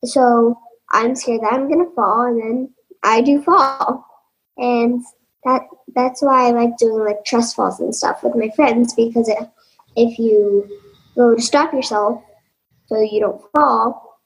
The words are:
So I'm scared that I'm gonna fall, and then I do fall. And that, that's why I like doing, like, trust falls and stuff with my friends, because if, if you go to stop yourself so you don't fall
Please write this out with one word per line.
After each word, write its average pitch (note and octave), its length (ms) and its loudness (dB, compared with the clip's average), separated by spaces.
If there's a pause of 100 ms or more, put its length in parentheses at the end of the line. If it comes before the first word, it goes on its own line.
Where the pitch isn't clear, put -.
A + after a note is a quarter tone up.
So A#3+ 520 2 (340)
I'm A#3 220 0
scared A#3 280 -4
that G#3+ 100 0
I'm C4+ 160 -2
gonna E4+ 260 0
fall, A3 300 0
and A#3+ 160 -2
then A#3 340 -6 (280)
I A3+ 180 2
do C#4+ 220 2
fall. C4+ 640 0 (500)
And B3 480 -2 (400)
that, B3+ 180 0 (320)
that's B3+ 260 -2
why C4 260 2
I A#3+ 40 2
like A#3 260 0
doing, A3 260 0
like, G#3 220 -4
trust A#3 320 -2
falls F#3+ 240 -2
and - 140 -4
stuff - 280 -4
with - 140 -2
my A3 140 -2
friends, A#3+ 420 2
because A#3 360 0
if, G#3+ 200 -4 (480)
if A#3 220 0
you G#3 500 2 (480)
go A#3+ 180 6
to A#3 60 -2
stop D4 320 0
yourself A#3 500 -4 (640)
so A3 140 -2
you G#3+ 180 0
don't G3+ 240 -4 (100)
fall B3+ 720 0